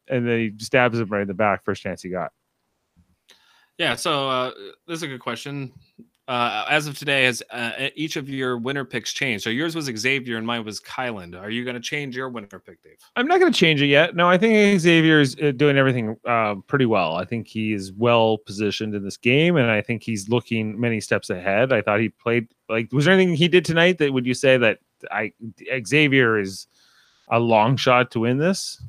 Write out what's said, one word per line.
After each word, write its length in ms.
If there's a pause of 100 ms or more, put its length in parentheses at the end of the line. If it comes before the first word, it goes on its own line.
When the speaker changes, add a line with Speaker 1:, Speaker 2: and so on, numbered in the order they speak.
Speaker 1:
and 200
then 120
he 180
stabs 420
him 100
right 120
in 60
the 80
back 280
first 200
chance 180
he 80
got. 220 (1500)
Speaker 2:
Yeah, 160
so, 340
uh, 240 (360)
this 100
is 60
a 40
good 120
question. 520 (560)
Uh, 400
as 200
of 100
today, 260
has, 180 (100)
uh, 280
e-, 160
each 220
of 100
your 300
winner 260
picks 300
changed? 320
So 40
yours 260
was 100
Xavier 500
and 100
mine 200
was 160
Kyland. 580
Are 100
you 140
gonna 160
change 380
your 100
winner 200
pick, 340
Dave? 160 (180)
Speaker 1:
I'm 120
not 120
gonna 120
change 300
it 40
yet. 280
No, 140
I 100
think 440
Xavier 400
is, 200
uh, 100
doing 260
everything, 480
uh, 300 (120)
pretty 180
well. 300
I 80
think 240
he 240
is 220
well 460
positioned 540
in 120
this 100
game, 400
and 160
I 100
think 220
he's 240
looking 500
many 220
steps 300
ahead. 420
I 100
thought 200
he 80
played, 400 (180)
like, 240
was 140
there 80
anything 220
he 120
did 160
tonight 360
that 120
would 140
you 80
say 240
that 220 (300)
I, 220 (540)
Xavier 540
is 280 (640)
a 100
long 380
shot 340
to 100
win 160
this? 520